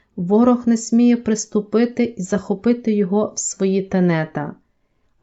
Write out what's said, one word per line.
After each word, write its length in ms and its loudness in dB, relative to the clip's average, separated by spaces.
ворог 500 2
не 120 2
сміє 400 2
приступити 880 -2
і 180 -6
захопити 720 -2
його 420 0
в 40 -12
свої 420 -2
тенета. 720 -2